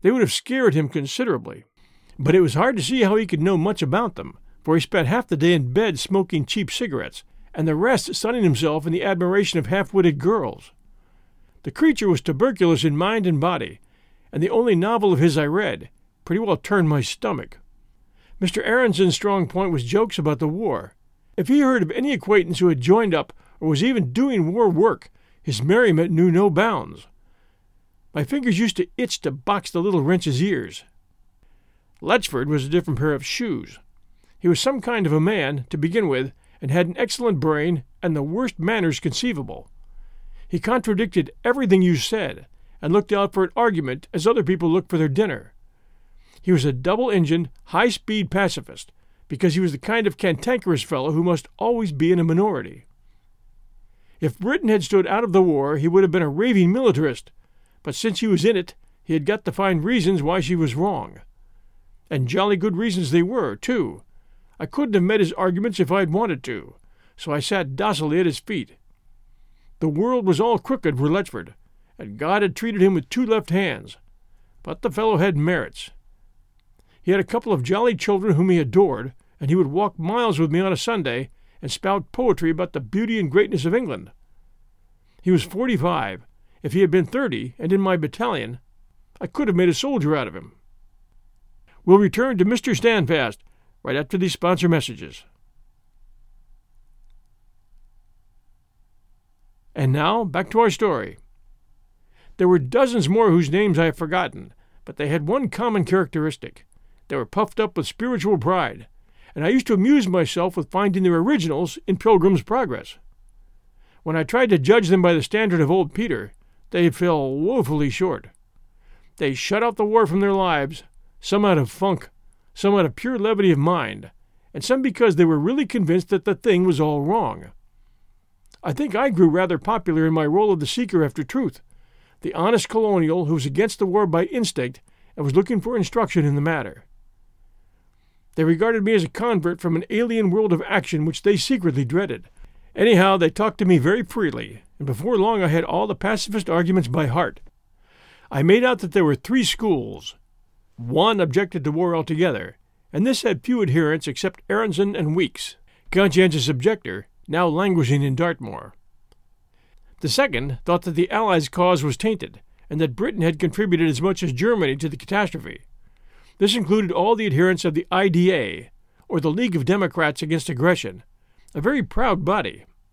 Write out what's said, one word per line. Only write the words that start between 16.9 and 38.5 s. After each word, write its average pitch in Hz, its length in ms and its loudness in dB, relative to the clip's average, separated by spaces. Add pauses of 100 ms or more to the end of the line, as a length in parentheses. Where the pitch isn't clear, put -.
stomach. - 580 -6 (840)
Mister 190 220 -2
Aronson's 202 520 2
strong 196 320 0
point 185 240 -2
was 135 140 -2
jokes 196 340 0
about 151 200 -2
the 156 100 -2
war. 160 460 -6 (420)
If 175 120 -2
he 285 120 4
heard 262 220 4
of 151 80 0
any 277 220 -2
acquaintance 185 460 0
who 180 100 4
had 147 120 2
joined 190 340 4
up 147 180 -4 (280)
or 156 80 -2
was 156 160 2
even 208 280 0
doing 208 400 0
war 220 160 2
work, 185 420 0 (320)
his 117 200 -6
merriment 170 480 4
knew 170 200 4
no 190 200 4
bounds. 147 560 -2 (1080)
My 151 100 -4
fingers 247 340 0
used 226 180 0
to 180 200 -2
itch - 260 -4
to 143 100 -4
box 185 380 -4
the 175 100 -2
little 180 220 0
wrench's 156 380 0
ears. 151 440 -4 (1160)
Letchford 143 460 -2
was 143 180 -2
a 139 40 -8
different 160 300 -2
pair 147 140 0
of 139 140 -6
shoes. - 520 -6 (600)
He - 80 -4
was 175 140 4
some 269 200 -2
kind 226 240 -2
of 151 80 0
a 156 80 4
man, 151 500 -2
to 170 60 -6
begin 170 320 0
with, 135 240 -2 (300)
and 135 80 -4
had 175 160 2
an 175 100 -8
excellent 226 440 -2
brain 156 420 0 (200)
and 170 120 -2
the 143 80 -2
worst 196 360 -4